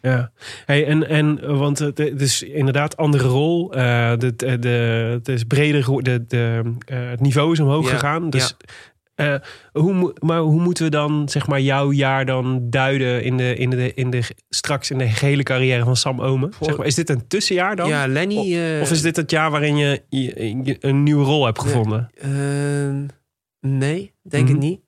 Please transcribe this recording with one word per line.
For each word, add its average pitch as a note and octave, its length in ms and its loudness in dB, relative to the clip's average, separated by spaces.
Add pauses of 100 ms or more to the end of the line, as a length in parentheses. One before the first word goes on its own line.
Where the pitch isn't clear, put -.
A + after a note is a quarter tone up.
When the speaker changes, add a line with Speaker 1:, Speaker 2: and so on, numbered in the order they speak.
Speaker 1:
Ja. B2+ 300 0 (340)
Hey, C#3+ 200 2
en, D3+ 240 2
en, D3+ 340 2
eh, C#3+ 140 -2
want C#3+ 220 0
het, D3 180 -2
het D3 240 -2
is C3 220 0
inderdaad C#3+ 540 0
andere C#3+ 300 2
rol. D#3+ 460 0
Eh, A#2+ 440 2
de, A#2+ 180 0
de, B2 240 -2
de, A#2+ 100 -2 (440)
het A#2+ 140 -6
is B2 160 -2
breder C#3+ 400 2
gewo-, C3 180 0
de, B2 260 0
de, A#2 340 0 (240)
eh, B2 240 -8
het A#2+ 100 -8
niveau C#3 320 2
is D#3+ 80 2
omhoog D3 260 2
Speaker 2:
Ja, B2+ 80 0
Speaker 1:
gegaan. D3+ 360 0
Dus, C3 260 0 (600)
Speaker 2:
ja. C#3+ 260 -2
Speaker 1:
eh, - 400 -6
hoe F#3+ 120 4
mo-, F3+ 260 0
maar E3 200 0
hoe D#3+ 220 2
moeten F3 220 0
we D#3+ 60 2
dan, D3 400 0
zeg - 180 -2
maar, C#3 140 0
jouw C#3 300 2
jaar C3+ 340 2
dan B2+ 440 -2
duiden C3 540 0
in B2+ 140 0
de, B2 180 0
in B2 140 -2
de, B2+ 240 -2
in B2+ 160 -2
de, B2 120 -2 (280)
straks - 420 -4
in C3+ 60 -4
de C3 100 0
gehele C#3 360 2
carrière B2+ 400 2
van B2 120 2
Sam B2+ 260 -2
Omen? C3+ 320 -2
Speaker 2:
Voor D3+ 140 -4
Speaker 1:
Zeg D3 100 0
maar, - 80 -4
is C#3+ 100 0
dit E3 140 -2
een B2 180 -2
tussenjaar F#3 480 0
dan? F3 140 -2
Speaker 2:
Ja, C#3+ 180 0
Lenny, F3+ 300 0
Speaker 1:
Of, G#3 80 -2 (300)
Speaker 2:
eh, D3+ 60 0
Speaker 1:
of D#3 100 0
is D#3+ 100 2
dit E3 140 0
het E3+ 160 -2
jaar D#3 200 2
waarin D3 260 0
je, C#3+ 320 2
je, B2 540 -4
je C3 160 -2
een C#3 240 2
nieuwe D3 200 4
rol C#3 220 2
hebt A2+ 180 0
Speaker 2:
Nee. - 80 0
Speaker 1:
gevonden? A2+ 380 0 (120)
Speaker 2:
Ehm, C#3+ 840 -2 (540)
nee, C#3 540 -2 (100)
denk C#3+ 240 2
Speaker 1:
Mhm. C3+ 80 4
Speaker 2:
ik D3 60 0
niet. E3 260 -2